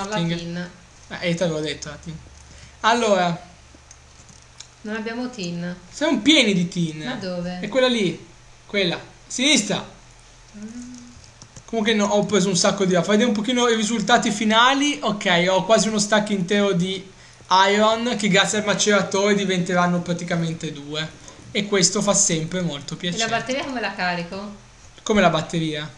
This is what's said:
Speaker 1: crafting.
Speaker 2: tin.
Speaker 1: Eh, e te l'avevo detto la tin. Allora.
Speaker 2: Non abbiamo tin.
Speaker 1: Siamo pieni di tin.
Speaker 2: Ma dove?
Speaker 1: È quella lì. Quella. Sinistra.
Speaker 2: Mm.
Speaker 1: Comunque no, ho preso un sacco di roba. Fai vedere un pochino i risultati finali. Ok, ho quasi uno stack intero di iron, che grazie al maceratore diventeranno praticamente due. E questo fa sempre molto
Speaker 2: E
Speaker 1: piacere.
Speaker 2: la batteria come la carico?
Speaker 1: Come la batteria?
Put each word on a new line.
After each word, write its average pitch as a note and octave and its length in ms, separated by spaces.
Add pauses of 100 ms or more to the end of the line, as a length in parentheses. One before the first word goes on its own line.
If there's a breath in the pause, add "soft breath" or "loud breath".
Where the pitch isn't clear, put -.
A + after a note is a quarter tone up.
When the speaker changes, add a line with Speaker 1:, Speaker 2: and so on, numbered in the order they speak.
Speaker 1:
crafting. E3+ 300
Speaker 2:
tin. E3+ 320 (400)
Speaker 1:
Eh, E3 220
e E3+ 40
te F3 100
l'avevo D#3+ 160
detto D3+ 300
la D3 60
tin. D#3+ 180 (640 loud breath)
Allora. G#3 680 (1400)
Speaker 2:
Non G#3+ 140
abbiamo A#3 320
tin. F3 460 (160)
Speaker 1:
Siamo D4 300
pieni B3+ 340
di F3 140
tin. D#3 360
Speaker 2:
Ma B3 100
dove? F3+ 460
Speaker 1:
È G#3 80
quella B3+ 200
lì. G#3 380 (400)
Quella. F3+ 320 (280)
Sinistra. B3 580 (720)
Speaker 2:
Mm. B3 400 (680)
Speaker 1:
Comunque A3+ 300
no, G#3 120
ho G#3 180
preso G3+ 240
un F#3 80
sacco G3 300
di F3+ 80
roba. E3+ 100
Fai G#3 120
vedere A#3+ 200
un - 0
pochino A#3+ 320
i A#3 60
risultati A3+ 560
finali. B3 720
Ok, F#3+ 460
ho F#3+ 160
quasi A3 240
uno G#3+ 100
stack G#3 320
intero G3+ 420
di F#3 380 (600 loud breath)
iron, A3+ 460
che G#3+ 100
grazie F#3+ 300
al G#3 60
maceratore G3+ 680
diventeranno F3+ 680
praticamente E3+ 720
due. D3 340 (440 loud breath)
E G3+ 160
questo G3+ 360
fa G3+ 120
sempre D#3+ 460
molto D3+ 340
Speaker 2:
E - 40
Speaker 1:
piacere. G#3+ 320
Speaker 2:
la A#3 80
batteria C4 260
come C4 160
la G3+ 140
carico? F#3 600 (480)
Speaker 1:
Come G#3 200
la F3 80
batteria? D#3 500 (180)